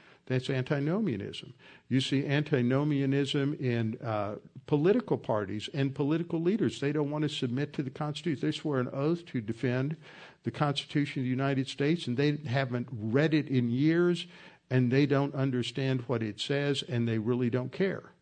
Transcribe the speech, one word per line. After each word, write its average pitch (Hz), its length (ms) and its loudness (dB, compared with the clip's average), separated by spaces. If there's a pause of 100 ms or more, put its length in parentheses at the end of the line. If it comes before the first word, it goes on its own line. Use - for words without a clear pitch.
(260)
That's 131 240 -2
antinomianism. 139 1040 -2 (340)
You 127 120 2
see 139 240 0
antinomianism 139 1300 2
in, 117 500 -2
uh, 107 320 -2 (300)
political 156 520 2
parties 104 560 -2
and 139 180 0
political 160 480 -2
leaders. 175 380 0
They 143 140 0
don't 147 180 0
want 151 120 -2
to 147 60 2
submit 139 440 -4
to 151 100 -4
the 127 80 -6
Constitution. 147 560 -4
They 156 60 0
swear 147 260 -2
an 127 140 0
oath 156 340 0
to 127 140 -4
defend 123 560 -2 (480)
the 120 60 -4
Constitution 143 720 0
of 127 40 0
the 127 60 0
United 135 380 0
States, 160 380 0
and 120 100 -2
they 147 300 2
haven't 123 460 0
read 123 420 2
it 139 140 2
in 123 200 2
years, 165 580 2 (440)
and 127 200 4
they 143 160 6
don't 139 280 2
understand 131 720 0
what 117 160 0
it 104 180 -4
says, 143 480 0
and 117 200 0
they 113 100 2
really 123 320 2
don't 127 220 -2
care. 180 500 -2